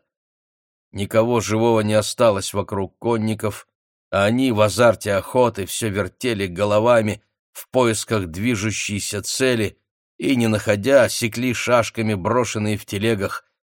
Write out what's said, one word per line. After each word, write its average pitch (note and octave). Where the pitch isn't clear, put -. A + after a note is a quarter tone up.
Никого A2+
живого A2
не G#2+
осталось G#2+
вокруг G2
конников, A2
а G2
они A#2+
в G#2+
азарте G#2
охоты G#2
всё A2
вертели G2+
головами G#2
в -
поисках A2+
движущейся G2+
цели A#2+
и, C3+
не A#2
находя, G#2+
секли A#2+
шашками A2+
брошенные G#2+
в -
телегах G2+